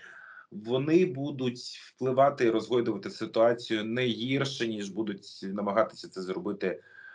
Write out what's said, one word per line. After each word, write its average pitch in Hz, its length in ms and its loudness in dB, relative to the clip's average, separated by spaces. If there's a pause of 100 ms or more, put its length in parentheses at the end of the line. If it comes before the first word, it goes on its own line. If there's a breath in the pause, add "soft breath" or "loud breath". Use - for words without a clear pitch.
(520 loud breath)
вони 135 540 2
будуть 131 540 -4
впливати 131 840 2
і 113 40 6
розгойдувати 110 600 0
ситуацію 113 720 2
не 120 220 -2
гірше, 127 640 -2
ніж 104 220 -4
будуть 101 540 -6
намагатися 98 640 0
це 95 120 -10
зробити, 92 600 -4 (320 loud breath)